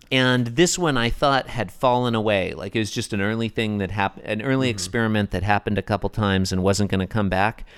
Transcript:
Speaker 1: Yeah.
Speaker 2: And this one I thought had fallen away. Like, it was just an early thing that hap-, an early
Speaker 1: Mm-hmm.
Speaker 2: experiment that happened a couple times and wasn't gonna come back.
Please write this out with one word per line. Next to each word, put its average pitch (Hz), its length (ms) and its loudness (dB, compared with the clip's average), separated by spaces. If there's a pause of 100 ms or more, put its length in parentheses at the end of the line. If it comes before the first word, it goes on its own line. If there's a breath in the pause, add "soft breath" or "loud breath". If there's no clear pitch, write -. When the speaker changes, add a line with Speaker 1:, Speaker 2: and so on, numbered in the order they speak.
(100)
Speaker 1:
Yeah. 131 80 0
Speaker 2:
And 127 280 2
this 156 320 2
one 156 180 0
I 117 140 0
thought 139 380 0
had 110 220 -6
fallen 123 440 2
away. 101 400 0
Like, 92 200 -10
it 117 40 0
was 110 120 -2
just - 220 -6
an 101 80 -2
early 110 300 0
thing 107 280 -2
that 92 120 -2
hap-, 98 340 -2
an 107 160 -4
early 131 280 0
Speaker 1:
Mm-hmm. 117 80 -2
Speaker 2:
experiment 104 560 0
that 90 100 -2
happened 104 340 2
a 98 60 -2
couple 101 260 -2
times 95 440 0
and 92 100 0
wasn't 98 280 2
gonna 95 160 0
come 104 220 -2
back. 98 380 -2 (120 loud breath)